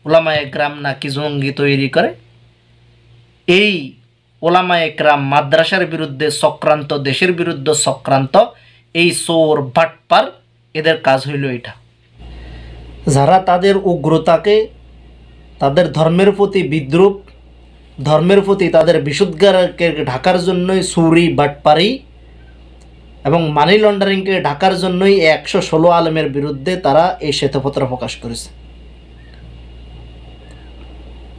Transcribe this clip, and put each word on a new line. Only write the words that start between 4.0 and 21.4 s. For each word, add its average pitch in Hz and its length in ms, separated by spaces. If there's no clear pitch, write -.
ওলামা 175 380
একরাম 151 480
মাদ্রাসার 160 580
বিরুদ্ধে 151 460
চক্রান্ত, 151 680
দেশের 139 340
বিরুদ্ধে 160 420
চক্রান্ত, 135 600
এই 170 180
চোর 156 500
বাটপার, 160 640
এদের 156 280
কাজ 135 260
হইল 139 220
এটা। 123 240
যারা 143 320
তাদের 185 380
উগ্রতাকে, 170 920
তাদের 147 320
ধর্মের 165 400
প্রতি 196 320
বিদ্রুপ, 160 580
ধর্মের 165 380
প্রতি 196 280
তাদের 160 320
বিষোদ্গারকে 175 1040
ঢাকার 175 380
জন্যই 180 400
চুরি, 165 500
বাটপারি 151 640